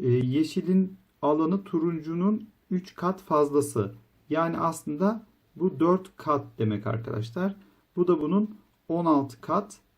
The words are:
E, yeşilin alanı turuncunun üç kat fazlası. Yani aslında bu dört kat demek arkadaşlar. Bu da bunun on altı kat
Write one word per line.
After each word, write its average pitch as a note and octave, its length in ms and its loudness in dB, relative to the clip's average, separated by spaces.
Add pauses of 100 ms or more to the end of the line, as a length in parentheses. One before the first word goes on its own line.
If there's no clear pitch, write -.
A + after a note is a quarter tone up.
E, C3 80 0
yeşilin D#3 880 2 (260)
alanı D#3+ 420 2
turuncunun E3+ 840 -2 (220)
üç F3+ 240 -6
kat F#3 280 -4
fazlası. C#3+ 720 0 (360)
Yani E3 280 0
aslında E3 680 -2 (300)
bu D#3 240 0
dört F#3 360 2
kat - 420 -4
demek G#2+ 280 -2
arkadaşlar. A#2 720 -4 (400)
Bu F3 120 2
da E3 120 4
bunun G3 360 0 (320)
on E3+ 160 0
altı C#3+ 360 2
kat G3 400 -4 (180)